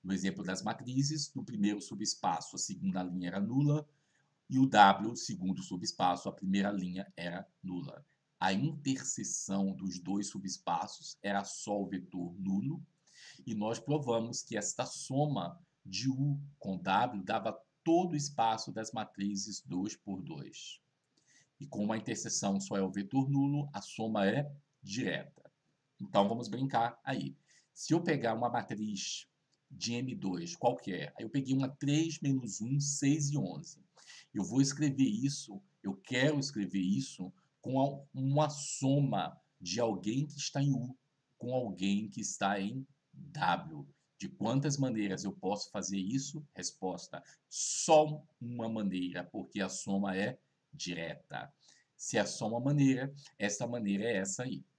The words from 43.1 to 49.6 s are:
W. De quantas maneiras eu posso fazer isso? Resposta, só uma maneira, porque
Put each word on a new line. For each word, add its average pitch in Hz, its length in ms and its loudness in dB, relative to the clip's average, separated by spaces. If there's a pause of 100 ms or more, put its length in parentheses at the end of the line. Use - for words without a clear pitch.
W. - 760 -2 (320)
De 95 100 -8
quantas 135 480 0
maneiras 107 460 0
eu 98 100 -4
posso 101 380 -4
fazer 98 280 -4
isso? 135 540 -4
Resposta, - 720 -8 (260)
só - 800 4 (140)
uma 117 280 -4
maneira, 92 540 -2
porque 101 380 -8